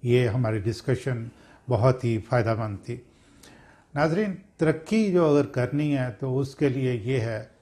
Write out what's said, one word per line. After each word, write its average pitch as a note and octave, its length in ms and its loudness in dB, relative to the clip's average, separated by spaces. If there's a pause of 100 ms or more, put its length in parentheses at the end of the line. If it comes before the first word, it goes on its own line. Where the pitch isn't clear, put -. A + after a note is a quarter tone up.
ये B2 220 4
हमारी A2 320 0
डिस्कशन A#2 720 -4 (380)
बहुत B2 360 2
ही A#2 140 2
फ़ायदेमंद A2 600 -2
थी। A#2+ 280 -12 (880)
नाज़रीन, E3 420 0 (200)
तरक्की F3+ 540 2
जो E3+ 180 4
अगर C#3+ 160 4
करनी C#3+ 440 -2
है C3 200 -2
तो B2+ 240 -6
उसके C#3 340 -2
लिए B2+ 240 0
ये B2 260 -2
है A2 320 -6 (120)